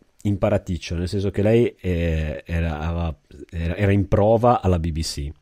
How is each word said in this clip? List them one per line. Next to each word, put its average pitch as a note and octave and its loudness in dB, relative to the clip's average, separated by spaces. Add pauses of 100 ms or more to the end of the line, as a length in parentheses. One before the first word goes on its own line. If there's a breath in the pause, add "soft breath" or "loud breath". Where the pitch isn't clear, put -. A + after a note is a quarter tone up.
(220)
imparaticcio, G2+ -2
nel F2 -4
senso G2 -2
che G2+ -2
lei, A2+ 4
eh, E2 -2
era, E2 -2
aveva, E2 -4 (360)
era, E2+ -4
era G2 2
in G2 2
prova A2+ 4
alla F2+ 4
B E2 -2
B D#2 -4
C D2 -8 (120)